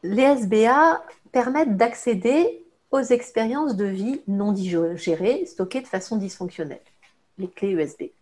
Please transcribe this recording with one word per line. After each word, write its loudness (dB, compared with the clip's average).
Les 0
S 4
B 4
A 4
permettent 0
d'accéder 0
aux 2
expériences 0
de -2
vie -4
non 0
digérées, -2
stockées -6
de -20
façon -6
dysfonctionnelle, -8
les -8
clés -6
U 0
S -4
B. -10